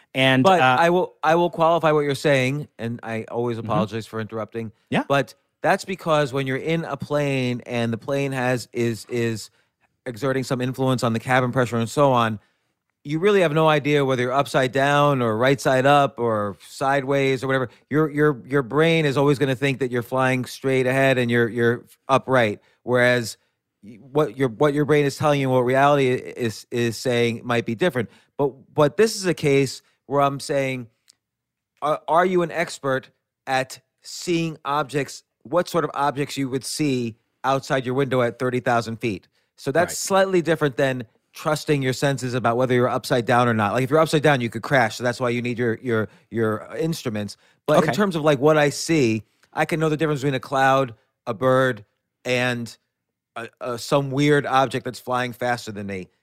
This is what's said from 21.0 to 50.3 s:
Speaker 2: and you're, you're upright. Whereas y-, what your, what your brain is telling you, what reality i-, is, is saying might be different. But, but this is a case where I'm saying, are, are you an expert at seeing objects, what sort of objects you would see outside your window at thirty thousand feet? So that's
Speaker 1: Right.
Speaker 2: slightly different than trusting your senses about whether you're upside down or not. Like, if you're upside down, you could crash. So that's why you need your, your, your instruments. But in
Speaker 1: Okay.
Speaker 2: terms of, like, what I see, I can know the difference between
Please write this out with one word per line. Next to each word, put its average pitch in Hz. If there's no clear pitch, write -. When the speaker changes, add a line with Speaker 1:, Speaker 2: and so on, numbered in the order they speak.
Speaker 2:
and 120
you're, 117
you're 117
upright. 123
Whereas 123
y-, 104
what 135
your, 135
what 139
your 147
brain 147
is 135
telling 147
you, 131
what 127
reality 135
i-, 107
is, 117
is 120
saying 120
might 120
be 117
different. 127
But, -
but 147
this 220
is 190
a 170
case 139
where 143
I'm 139
saying, 131
are, 147
are 165
you 180
an 165
expert 139
at 131
seeing 165
objects, 139
what 165
sort 170
of 151
objects 143
you 139
would 123
see 127
outside 131
your 127
window 131
at 120
thirty 127
thousand 113
feet? 104
So -
that's 170
Speaker 1:
Right. -
Speaker 2:
slightly 190
different 151
than 131
trusting 151
your 131
senses 127
about 117
whether 127
you're 123
upside 123
down 123
or 117
not. 104
Like, 127
if 123
you're 156
upside 160
down, 143
you 117
could -
crash. 120
So 117
that's 123
why 123
you 120
need 120
your, 113
your, 113
your 107
instruments. 123
But 151
in 170
Speaker 1:
Okay. 143
Speaker 2:
terms 196
of, 151
like, 147
what 156
I 147
see, 127
I 156
can 160
know 160
the 151
difference 151
between 139